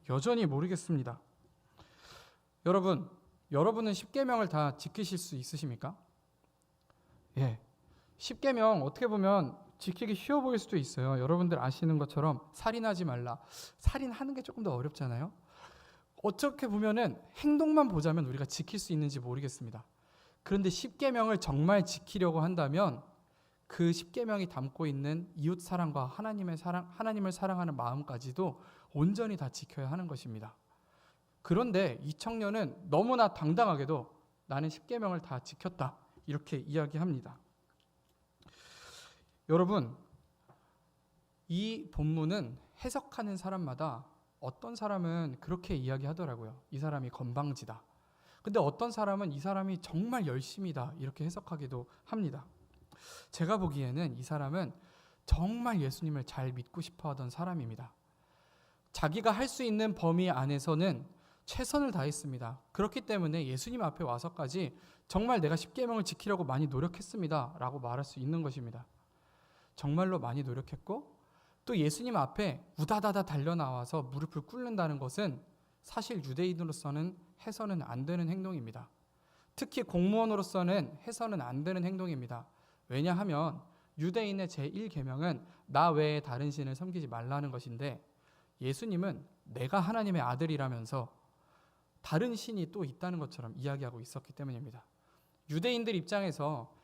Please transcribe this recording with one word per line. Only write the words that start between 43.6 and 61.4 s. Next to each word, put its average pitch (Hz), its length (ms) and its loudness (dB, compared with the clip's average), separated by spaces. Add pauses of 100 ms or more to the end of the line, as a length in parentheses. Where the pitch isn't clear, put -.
어떤 233 340 -8
사람은 170 640 -2
그렇게 175 380 -4
이야기하더라고요. 131 840 -4 (100)
"이 135 100 -6
사람이 143 300 -4
건방지다." 127 720 -4 (600)
근데 214 160 2
어떤 185 320 2
사람은 202 420 0
"이 139 60 -6
사람이 190 400 -2
정말 208 480 -2
열심이다." 135 720 -4
이렇게 135 260 -6
해석하기도 147 600 -6 (180)
합니다. 165 400 -4 (880)
제가 185 280 2
보기에는 139 600 0
이 127 60 -8
사람은 147 480 -2 (540)
정말 220 540 2
예수님을 139 440 -2
잘 131 280 -4
믿고 127 280 -10
싶어 - 300 -8
하던 131 200 -6
사람입니다. 123 600 -6 (1000)
자기가 214 400 2
할 226 160 2
수 262 160 -4
있는 220 320 2
범위 175 340 4
안에서는 143 800 2 (380)